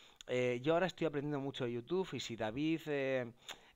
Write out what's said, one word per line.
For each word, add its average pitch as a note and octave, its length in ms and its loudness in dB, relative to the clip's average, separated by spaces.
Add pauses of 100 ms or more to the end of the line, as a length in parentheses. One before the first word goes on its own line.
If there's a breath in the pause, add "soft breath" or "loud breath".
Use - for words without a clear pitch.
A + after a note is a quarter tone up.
(280 loud breath)
eh, B2 340 2
yo D#3 120 2
ahora F3 140 4
estoy E3 200 0
aprendiendo D3 320 0
mucho C3+ 260 -2
de A#2+ 80 0
YouTube E3 400 -2
y B2 60 -4
si A2+ 160 -6
David, C#3+ 500 0
eh, C3+ 460 2 (440 loud breath)